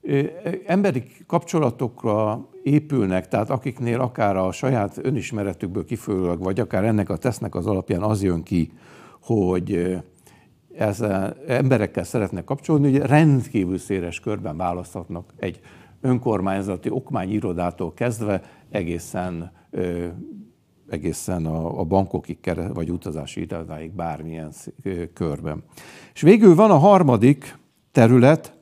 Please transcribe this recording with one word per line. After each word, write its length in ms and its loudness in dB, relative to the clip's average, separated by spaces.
ö, 220 0
emberi 380 0
kapcsolatokra 1200 -2
épülnek, 640 0
tehát 220 -2
akiknél 500 -4
akár 360 0
a 160 0
saját 500 -2
önismeretükből 840 -6
kifolyólag, 580 -4
vagy 160 -2
akár 240 -2
ennek 260 0
a 80 -4
tesznek 380 -6
az 120 -4
alapján 340 -2
az 220 -2
jön 200 0
ki, 280 -2
hogy, 520 -2
ö, 220 -2
ezzel 580 -2
emberekkel 560 0
szeretnek 400 -4
kapcsolódni, 440 0
ugye 180 2
rendkívül 720 2
széles 420 -6
körben 380 -8
választhatnak 800 -8
egy 220 -8
önkormányzati 880 -2
okmányirodától 1040 -4
kezdve 480 -4
egészen, 840 -8
ö, 340 -6
egészen 560 -6
a, 340 -6
a 40 -4
bankokig 560 -2
kere-, 340 -6
vagy 180 -6
utazási 500 -10
irodáig 500 -12
bármilyen 600 -10
sz-, 200 -18
ö, 200 -6
körben. 500 -6
És 80 -10
végül 340 10
van 160 8
a 60 8
harmadik 800 6
terület 720 6